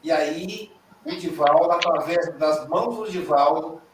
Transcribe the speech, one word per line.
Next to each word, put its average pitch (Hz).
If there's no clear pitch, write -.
E 160
aí, 175
o 330
Divaldo, 151
através 170
das 151
mãos 226
do 214
Divaldo 156